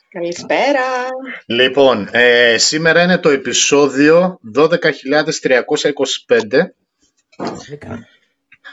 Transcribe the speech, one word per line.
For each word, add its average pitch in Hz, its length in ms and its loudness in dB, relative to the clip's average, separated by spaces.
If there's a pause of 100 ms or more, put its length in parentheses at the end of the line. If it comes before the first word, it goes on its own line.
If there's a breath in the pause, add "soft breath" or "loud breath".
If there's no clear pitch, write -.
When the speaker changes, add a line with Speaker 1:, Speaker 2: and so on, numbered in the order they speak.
Speaker 1:
Καλησπέρα. 175 760 -4 (640 loud breath)
Speaker 2:
Λοιπόν, 123 680 2
ε, 120 460 4
σήμερα 160 440 2
είναι 180 160 2
το 175 100 -2
επεισόδιο 147 1120 2
δώδεκα 147 480 0
χιλιάδες 147 500 -4
τριακόσια 131 500 0
είκοσι - 360 -6
πέντε. 120 480 0 (920)
Speaker 3:
Τι 143 100 -16
κάνει; 117 260 -14 (720 loud breath)